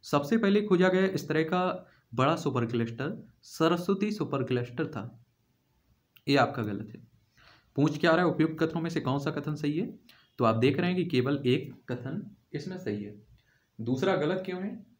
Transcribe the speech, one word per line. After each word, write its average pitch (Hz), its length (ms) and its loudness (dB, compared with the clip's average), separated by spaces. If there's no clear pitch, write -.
सबसे 147 340 0
पहले 208 240 4
खोजा 185 260 6
गया 185 180 4
इस - 220 -2
तरह 156 140 2
का 180 460 -2
बड़ा 135 220 2
सुपर 123 300 -2
क्लस्टर 117 500 -4
सरस्वती 180 680 0
सुपर 139 320 -4
क्लस्टर 123 420 -2
था, - 380 -10
ये 139 100 2
आपका 123 260 2
गलत 104 320 -6
है। - 160 -20
पूछ 147 220 2
क्या 165 160 4
रहा 180 100 4
है, 170 60 4
उपयुक्त 156 300 0
कथनों 160 220 0
में 170 80 -2
से 170 100 -2
कौन 135 180 -2
सा 143 120 -4
कथन 147 240 -4
सही 147 240 -2
है? 220 80 -2
तो 123 60 2
आप 113 120 4
देख 135 220 4
रहे 175 120 0
हैं 180 60 0
कि 180 80 0
केवल 135 420 0
एक - 260 0
कथन 127 420 -8
इसमें 180 260 -8
सही 104 260 -6
है, 104 100 -14
दूसरा 131 380 0
गलत 165 300 0
क्यों 180 160 -6
है? 226 120 -6